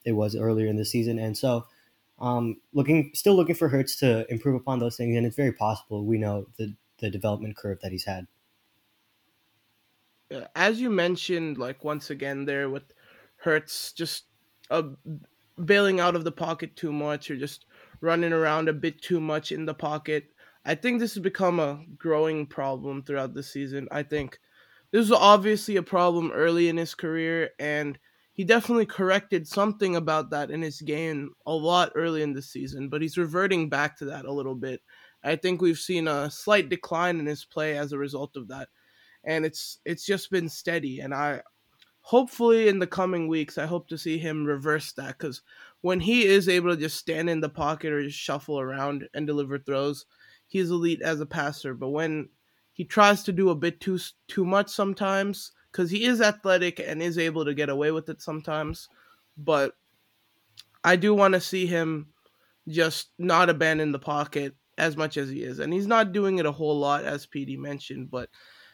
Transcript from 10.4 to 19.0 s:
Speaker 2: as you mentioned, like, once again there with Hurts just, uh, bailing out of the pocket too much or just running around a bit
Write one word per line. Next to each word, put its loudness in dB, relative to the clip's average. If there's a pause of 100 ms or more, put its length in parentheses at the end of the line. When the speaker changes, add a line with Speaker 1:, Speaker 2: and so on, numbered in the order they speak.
Speaker 2:
as 2
you 0
mentioned, 0
like, -8
once -6
again -8
there -2
with -8 (520)
Hurts -2
just, -8 (460)
uh, 2 (800)
bailing 4
out 4
of -2
the -4
pocket -6
too -4
much -4
or -8
just -10 (360)
running 2
around 2
a 4
bit -4